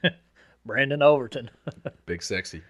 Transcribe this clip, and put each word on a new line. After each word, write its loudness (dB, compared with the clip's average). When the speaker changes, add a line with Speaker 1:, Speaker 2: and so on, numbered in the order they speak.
Speaker 1:
Mm-hmm. 0
Speaker 2:
<laughs> -20
Brandon -2
Overton. 4
<laughs> -14
Speaker 1:
Big -8
Sexy. -6